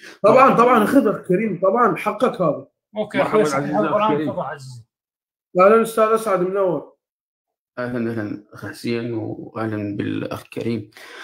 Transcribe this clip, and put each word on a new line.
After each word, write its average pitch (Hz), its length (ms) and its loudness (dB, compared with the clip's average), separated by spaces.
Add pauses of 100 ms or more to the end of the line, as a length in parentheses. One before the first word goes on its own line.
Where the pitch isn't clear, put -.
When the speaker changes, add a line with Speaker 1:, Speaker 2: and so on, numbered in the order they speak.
(240)
Speaker 1:
طبعًا، 233 300 6
طبعًا 233 300 4
أخذ 254 240 4
أخ 180 200 -2
كريم، 190 360 0
طبعًا 202 320 2
حقك 208 460 -2
هذا. 139 260 -2 (300)
Speaker 2:
أوكي، 208 200 -4
Speaker 3:
مرحبًا - 140 0
Speaker 2:
أخوي 214 140 4
صحيح 143 180 0
Speaker 3:
عزيزي 147 140 -4
أخ 160 40 0
Speaker 2:
القرآن، 151 340 0
Speaker 3:
كريم. 151 160 -4
Speaker 2:
تفضل - 100 -6
عزيزي. 131 420 -12 (760)
Speaker 1:
أهلًا 214 220 8
أستاذ 220 220 0
أسعد، 214 360 0
منور. 185 540 -2 (840)
Speaker 3:
أهلًا، 123 340 -4
أهلًا 104 320 -8 (100)
أخ - 120 -16
حسين، 117 480 -6
وأهلًا 107 840 -8
بالأخ 107 460 -6
كريم. - 480 -6 (320)